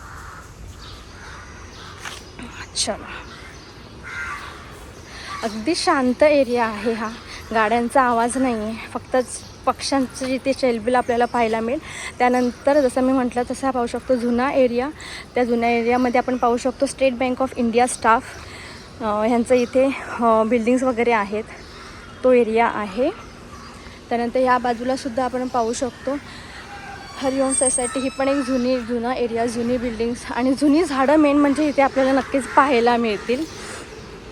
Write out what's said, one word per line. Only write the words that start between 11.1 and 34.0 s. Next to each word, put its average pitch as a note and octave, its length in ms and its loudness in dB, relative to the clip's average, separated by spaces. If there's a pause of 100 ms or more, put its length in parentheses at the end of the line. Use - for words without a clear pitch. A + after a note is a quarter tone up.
पाहायला A3+ 340 0
मिळेल. A#3+ 200 -2 (400)
त्यानंतर B3 640 2
जसं B3+ 200 2
मी C4 120 4
म्हटलं B3 380 0
तसं C4+ 200 -2
पाहू A#3+ 160 0
शकतो B3+ 280 -2
जुना A#3+ 360 0
एरिया. B3 380 2 (460)
त्या B3 80 4
जुन्या A#3 260 2
एरियामध्ये A#3+ 480 2
आपण B3 200 0
पाहू A#3+ 200 4
शकतो C4 280 -2
State C4 340 0
Bank B3+ 160 0
of C4 220 0
India A#3 280 4
staff, A#3+ 360 4 (800)
अ, G#3+ 260 0
ह्यांचं A#3+ 280 4
इथे, B3+ 420 2 (220)
अ, A3+ 240 6
बिल्डिंग्स A#3+ 400 2
वगैरे A#3+ 280 2
आहेत, G#3 320 0 (800)
तो B3+ 80 6
एरिया A3+ 360 6
आहे. G#3+ 420 -2 (1000)
त्यानंतर A#3+ 300 0
ह्या B3 180 4
बाजूलासुद्धा B3 680 -2
आपण B3+ 240 -2
पाहू A#3+ 260 0
शकतो C4 440 -4 (1040)
हरिओम C4+ 320 2
सोसायटी, B3+ 460 2
ही C4 100 0
पण C4+ 180 -2
एक C#4 180 2
जुनी, B3+ 340 0
जुना A#3 340 -2
एरिया, A#3 320 0
जुनी A#3+ 320 -2
बिल्डिंग्स A#3 540 -4
आणि C4 220 2
जुनी D4 300 4
झाडं C4+ 320 4
मेन D4 220 6
म्हणजे C#4+ 300 4
इथे C#4 140 2
आपल्याला C4+ 300 4
नक्कीच C4+ 320 0
पाहायला A#3+ 540 4
मिळतील. A#3 480 -2 (880)